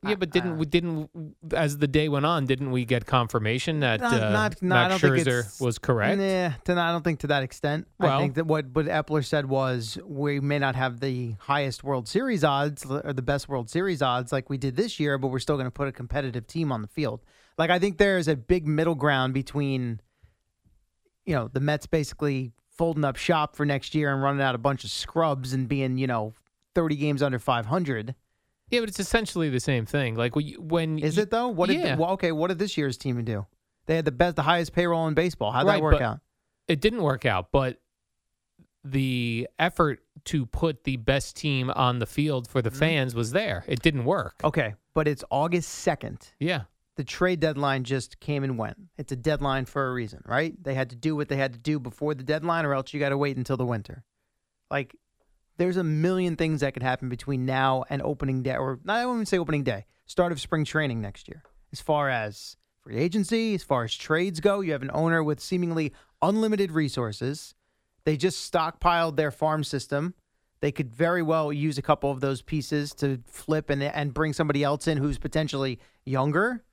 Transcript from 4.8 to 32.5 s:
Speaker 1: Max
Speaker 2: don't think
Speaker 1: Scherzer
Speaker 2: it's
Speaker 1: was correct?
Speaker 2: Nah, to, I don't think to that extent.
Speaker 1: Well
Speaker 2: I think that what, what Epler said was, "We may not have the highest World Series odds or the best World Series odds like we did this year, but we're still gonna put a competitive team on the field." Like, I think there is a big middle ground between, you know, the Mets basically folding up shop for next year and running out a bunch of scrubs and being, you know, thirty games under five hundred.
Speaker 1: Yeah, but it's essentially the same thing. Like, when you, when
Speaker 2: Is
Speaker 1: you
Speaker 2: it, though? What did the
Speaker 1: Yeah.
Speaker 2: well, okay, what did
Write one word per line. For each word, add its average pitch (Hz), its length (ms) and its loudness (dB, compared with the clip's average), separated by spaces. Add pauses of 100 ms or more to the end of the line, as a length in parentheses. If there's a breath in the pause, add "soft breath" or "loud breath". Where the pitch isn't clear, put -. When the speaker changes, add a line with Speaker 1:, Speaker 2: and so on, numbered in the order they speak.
Speaker 1:
Max 185 120 2
Speaker 2:
don't 143 120 6
think 127 160 4
Speaker 1:
Scherzer 123 160 2
Speaker 2:
it's - 160 -12
Speaker 1:
was 123 180 0
correct? 131 400 2
Speaker 2:
Nah, 185 360 0 (100)
to, 180 160 0
I 170 100 0
don't 170 140 -2
think 165 160 -2
to 147 80 -6
that 143 160 2
extent. 147 420 -4 (140)
Speaker 1:
Well 143 180 4
Speaker 2:
I - 20 2
think 143 140 0
that 160 120 0
what, 156 240 0
what 147 160 0
Epler 151 380 0
said 143 240 0
was, 127 560 -2
"We 143 360 -2
may 143 180 0
not 135 160 2
have 127 240 -2
the 123 400 -4
highest 139 460 -2
World 131 240 -2
Series 226 340 0
odds 143 420 2
or 143 280 -4
the 131 100 -4
best 139 260 -2
World 123 220 -4
Series 175 320 -2
odds 123 300 0
like 135 180 -2
we 139 80 -4
did 131 160 -2
this 208 240 -2
year, 143 200 2
but 135 100 -2
we're 131 100 -2
still 147 180 0
gonna 127 140 -2
put 139 160 -4
a 131 60 -6
competitive 127 560 -6
team 160 240 -2
on 110 100 -2
the 107 60 -10
field." 113 320 -4 (380 soft breath)
Like, 165 120 2
I 180 80 6
think 185 200 0
there 196 180 6
is 160 100 2
a 156 80 4
big 151 320 2
middle 156 280 2
ground 131 400 2
between, 131 680 -2 (1300)
you 170 80 0
know, 117 140 0
the 135 120 -2
Mets 147 260 0
basically 139 640 -2 (200)
folding 160 340 0
up 135 120 0
shop 156 380 2
for 147 120 0
next 139 280 -2
year 151 180 2
and 135 100 0
running 139 180 2
out 131 140 2
a 120 40 -4
bunch 135 260 0
of 101 60 -8
scrubs 139 600 0
and 131 160 -2
being, 135 300 0
you 131 100 0
know, 110 240 -2 (420)
thirty 156 220 2
games 143 260 2
under 127 160 2
five 120 280 2
hundred. 131 500 -2 (540)
Speaker 1:
Yeah, 240 100 4
but 226 80 -4
it's 185 100 -10
essentially 185 520 0
the 127 100 0
same 123 240 0
thing. 127 300 -2
Like, 117 200 0
when 151 120 0
you, 143 160 -14
when 160 360 0
Speaker 2:
Is 156 200 0
Speaker 1:
you 214 60 2
Speaker 2:
it, - 60 -6
though? 233 180 0
What 180 200 0
did 311 140 2
the 285 60 0
Speaker 1:
Yeah. 131 80 2
Speaker 2:
well, 170 160 2
okay, 180 200 0
what 160 160 0
did 180 100 -2